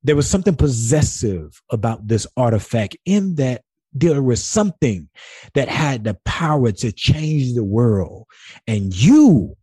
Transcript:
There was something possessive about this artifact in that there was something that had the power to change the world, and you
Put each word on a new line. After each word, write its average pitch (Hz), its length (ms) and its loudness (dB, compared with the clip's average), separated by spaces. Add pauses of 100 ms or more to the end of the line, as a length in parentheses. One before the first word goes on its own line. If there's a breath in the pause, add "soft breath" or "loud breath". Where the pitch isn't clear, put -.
There 143 140 2
was 143 120 0
something 190 260 0
possessive 117 1160 -2
about 110 360 -4
this 107 200 0 (100)
artifact 113 680 -2
in 190 300 0
that 127 260 -4 (320)
there 143 280 2
was 120 220 0
something 135 640 -2 (460 loud breath)
that 139 160 0
had 135 340 -2
the 107 220 -4
power 147 460 0
to 110 200 -6
change 151 640 -2
the 117 100 -2
world, 101 600 0 (400 loud breath)
and 98 280 -4
you 175 680 4